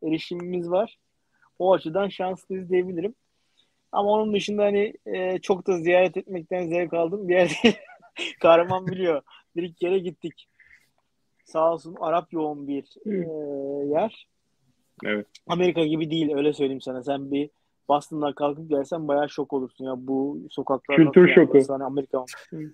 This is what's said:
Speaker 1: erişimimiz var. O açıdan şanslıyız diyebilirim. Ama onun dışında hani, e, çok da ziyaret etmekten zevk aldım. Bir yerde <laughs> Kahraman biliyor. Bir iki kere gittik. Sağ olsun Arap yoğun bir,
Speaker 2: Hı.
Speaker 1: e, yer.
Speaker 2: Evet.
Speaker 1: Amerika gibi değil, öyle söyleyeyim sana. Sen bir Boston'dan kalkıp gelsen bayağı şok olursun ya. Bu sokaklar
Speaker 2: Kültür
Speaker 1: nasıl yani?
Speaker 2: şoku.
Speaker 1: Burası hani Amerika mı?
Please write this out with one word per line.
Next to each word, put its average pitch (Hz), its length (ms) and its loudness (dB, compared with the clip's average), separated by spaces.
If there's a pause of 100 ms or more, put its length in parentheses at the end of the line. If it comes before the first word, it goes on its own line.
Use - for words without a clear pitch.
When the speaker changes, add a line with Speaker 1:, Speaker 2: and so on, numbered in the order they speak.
Speaker 1:
erişimimiz 175 680 -6
var. 202 260 -2 (640)
O 185 140 4
açıdan 180 360 -2
şanslıyız 185 600 -8
diyebilirim. 185 460 -2 (760)
Ama 202 200 0
onun 214 220 0
dışında 208 300 -2
hani, 202 300 0 (120)
e, 185 340 -4
çok 180 280 -2
da 185 100 0
ziyaret 175 400 2
etmekten 180 500 -8
zevk 170 260 -4
aldım. 170 340 -4
Bir 175 60 2
yerde 175 200 4
<laughs> 220 220 4 (640)
Kahraman 180 460 6
biliyor. 180 340 -2 (340)
Bir 170 80 -4
iki 170 120 -10
kere 185 240 0
gittik. 170 480 -12 (1000)
Sağ 165 280 0
olsun 165 260 -12
Arap 165 340 -2
yoğun 151 340 -6
bir, 139 180 -6 (180)
Speaker 2:
Hı. 220 100 -6
Speaker 1:
e, 143 720 -6
yer. 165 400 -4 (800)
Speaker 2:
Evet. 104 200 -4 (220)
Speaker 1:
Amerika 170 380 0
gibi 156 260 -4
değil, 156 240 -2
öyle 143 180 2
söyleyeyim 135 280 -2
sana. 127 220 -10
Sen 139 280 -6
bir 143 180 -4 (400)
Boston'dan 147 440 -2
kalkıp 147 360 -4
gelsen 151 380 -2
bayağı 143 220 0
şok 147 240 -8
olursun 131 320 -6
ya. 131 120 -6
Bu 135 420 -4 (100)
sokaklar - 480 -2
Speaker 2:
Kültür 156 240 10
Speaker 1:
nasıl 175 80 10
yani? - 60 6
Speaker 2:
şoku. 156 180 8
Speaker 1:
Burası 135 200 6
hani 135 100 -6
Amerika 135 360 -4
mı? 127 60 -10 (480)